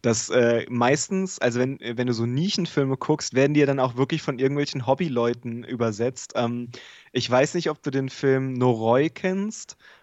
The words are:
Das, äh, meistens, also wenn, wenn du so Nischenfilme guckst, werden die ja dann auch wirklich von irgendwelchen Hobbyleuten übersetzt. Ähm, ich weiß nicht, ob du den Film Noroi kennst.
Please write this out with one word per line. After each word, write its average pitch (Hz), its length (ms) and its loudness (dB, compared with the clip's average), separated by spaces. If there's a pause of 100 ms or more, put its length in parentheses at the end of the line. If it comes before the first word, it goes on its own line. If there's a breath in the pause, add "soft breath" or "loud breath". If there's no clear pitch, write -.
Das, 117 300 0
äh, 117 380 4
meistens, 147 680 0
also 123 220 0
wenn, 131 200 -2
wenn 120 260 -4
du 123 80 2
so 113 120 -2
Nischenfilme 139 680 -2
guckst, - 380 -2
werden 139 200 4
die 147 60 4
ja 143 60 6
dann 139 140 2
auch 123 160 0
wirklich 135 260 0
von 135 160 -4
irgendwelchen 139 480 -2
Hobbyleuten 120 800 -2
übersetzt. 117 720 -4
Ähm, 120 340 -2 (420 loud breath)
ich 123 180 -2
weiß 127 240 4
nicht, 170 160 -2
ob 151 120 -6
du 151 80 -6
den 135 180 -2
Film 135 460 0
Noroi 123 560 4
kennst. 196 680 -6 (260 soft breath)